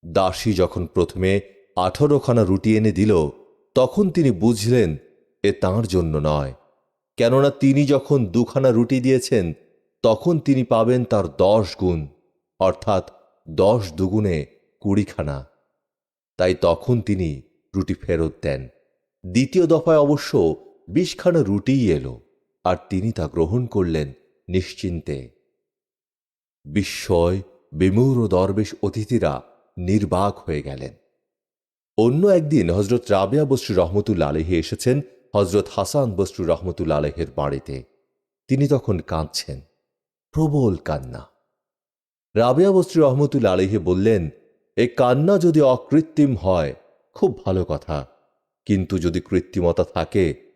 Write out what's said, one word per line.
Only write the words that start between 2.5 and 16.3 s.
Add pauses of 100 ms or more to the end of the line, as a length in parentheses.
এনে
দিল, (600)
তখন
তিনি
বুঝলেন (460)
এ
তাঁর
জন্য
নয়, (640)
কেননা
তিনি
যখন
দুখানা
রুটি
দিয়েছেন, (500)
তখন
তিনি
পাবেন
তার
দশ
গুণ, (540)
অর্থাৎ (400)
দশ
দুগুণে (340)
কুড়িখানা। (920)